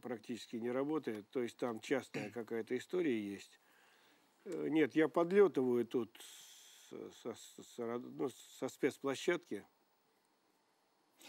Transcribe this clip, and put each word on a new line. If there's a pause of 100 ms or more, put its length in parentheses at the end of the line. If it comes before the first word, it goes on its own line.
практически
не
работает.
То
есть
там
частная
<clears throat>
какая-то
история
есть. (840)
Э,
нет,
я
подлётываю
тут
с-, (100)
со,
с-,
с
аэро-,
ну,
со
спецплощадки. (1600)